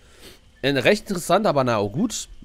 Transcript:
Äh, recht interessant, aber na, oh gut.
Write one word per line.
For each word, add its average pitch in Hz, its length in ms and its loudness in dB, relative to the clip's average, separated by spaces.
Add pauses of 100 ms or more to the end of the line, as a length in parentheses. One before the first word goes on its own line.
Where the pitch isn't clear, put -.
(600)
Äh, 139 120 0
recht 143 360 2
interessant, 185 380 0
aber 143 180 2
na, 117 160 2
oh 101 80 0
gut. 165 400 -4 (160)